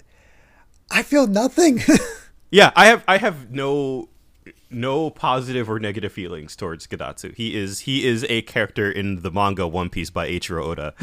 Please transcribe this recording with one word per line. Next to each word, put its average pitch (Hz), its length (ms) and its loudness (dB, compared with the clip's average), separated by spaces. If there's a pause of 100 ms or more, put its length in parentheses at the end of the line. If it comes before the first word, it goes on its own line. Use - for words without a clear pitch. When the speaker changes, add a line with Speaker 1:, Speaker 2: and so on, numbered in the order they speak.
(920)
Speaker 1:
I 233 120 0
feel 277 240 2
nothing. 240 600 2
<laughs> - 40 6 (640)
Speaker 2:
Yeah, 180 220 10
I 185 80 10
have, 226 240 8
I 190 80 6
have 160 340 -4
no, 139 600 -4 (600)
no 135 380 -2
positive 127 600 -2
or 110 100 -2
negative 104 320 -4
feelings 85 420 -12
towards 82 320 -10
Gadatsu. 78 480 -12
He 113 240 -6
is, 98 220 -6
he 135 260 -2
is 113 220 0
a 113 140 -2
character 104 480 -2
in 98 320 -4
the 90 80 -6
manga 95 360 0
One 87 220 -4
Piece 82 220 -8
by 85 180 -6
Eiichiro 87 340 -6
Oda. 76 300 -8 (100)